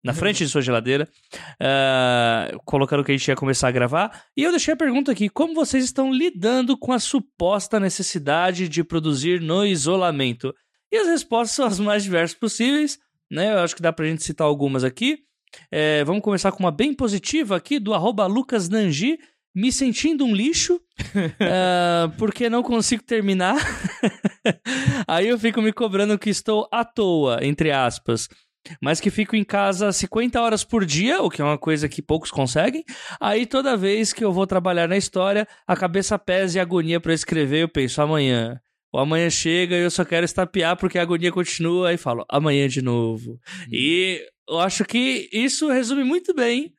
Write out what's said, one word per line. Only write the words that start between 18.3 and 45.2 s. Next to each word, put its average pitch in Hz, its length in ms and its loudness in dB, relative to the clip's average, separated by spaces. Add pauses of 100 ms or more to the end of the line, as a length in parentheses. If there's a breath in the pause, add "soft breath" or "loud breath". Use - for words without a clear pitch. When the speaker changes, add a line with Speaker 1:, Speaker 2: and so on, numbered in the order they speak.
Speaker 1:
Nanji. 208 500 0 (340 soft breath)
"Me 226 180 0
sentindo 277 540 0
um 226 80 2
lixo, 320 480 0 (160)
<laughs> - 420 -4
ah, 175 800 2
porque 220 320 0
não 240 140 2
consigo 233 400 0
terminar." 196 520 2
<laughs> - 1500 -2
Aí 175 200 2
eu 240 100 2
fico 220 240 0
me 214 100 2
cobrando 208 460 0
que 208 140 -2
estou 214 400 -2
à 233 120 0
toa, 165 640 2
entre 147 260 0
aspas. 123 560 0 (520 loud breath)
Mas 151 200 0
que 208 100 0
fico 214 260 -2
em 208 80 2
casa 202 480 0
cinquenta 233 480 -2
horas 226 240 0
por 208 220 2
dia, 180 380 0
o 175 80 0
que - 100 -6
é 143 40 0
uma 147 120 2
coisa 151 320 0
que - 100 -8
poucos 160 300 -2
conseguem. 170 540 0 (360 loud breath)
Aí 220 280 0
toda 269 280 0
vez 202 380 0
que 233 100 -4
eu 202 80 2
vou 190 140 2
trabalhar 175 420 0
na 180 100 0
história, 202 500 0 (180 loud breath)
a 180 100 2
cabeça 185 440 0
pesa 185 380 0
e - 20 2
a - 20 2
agonia 170 380 0
pra 165 140 -2
escrever, 156 500 0
eu 160 60 -2
penso, 135 320 0
"Amanhã." 127 580 0 (340)
O 131 60 0
amanhã 160 300 2
chega 175 480 0
e 175 60 2
eu 175 60 2
só 175 160 -2
quero 170 200 0
estapear 175 520 0
porque 180 220 -2
a - 20 2
agonia 170 300 0
continua, 175 580 0
aí 170 80 0
falo, 120 320 -4
"Amanhã 139 380 2
de 131 160 -2
novo." 117 480 -2 (300 loud breath)
Speaker 2:
Hum. 160 100 -16
Speaker 1:
E 165 500 0 (260)
eu 165 120 -4
acho 190 260 0
que 247 480 -2